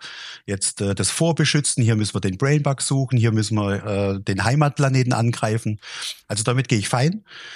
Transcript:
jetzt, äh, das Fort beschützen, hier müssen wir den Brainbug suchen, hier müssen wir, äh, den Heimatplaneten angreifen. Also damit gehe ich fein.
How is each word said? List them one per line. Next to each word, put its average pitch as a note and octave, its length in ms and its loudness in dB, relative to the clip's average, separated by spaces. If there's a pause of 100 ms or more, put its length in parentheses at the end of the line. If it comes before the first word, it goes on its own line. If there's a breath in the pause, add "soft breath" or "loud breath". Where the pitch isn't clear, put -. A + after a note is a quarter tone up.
(460 loud breath)
jetzt, - 360 -4
äh, G2 140 0
das G2 160 -2
Fort D#3+ 260 2
beschützen, C#3+ 460 2
hier A2+ 140 4
müssen G#2+ 180 0
wir - 60 -2
den F#2+ 160 -2
Brainbug C#3+ 440 2
suchen, C3+ 360 0
hier A2+ 160 4
müssen A2 220 0
wir, G2+ 300 0
äh, G2 360 0
den F#2+ 220 -2
Heimatplaneten C3 680 2
angreifen. A2+ 640 0 (480 loud breath)
Also G#2+ 160 -4
damit B2+ 260 0
gehe A2 100 4
ich F#2+ 100 -2
fein. D#3+ 340 0 (320 loud breath)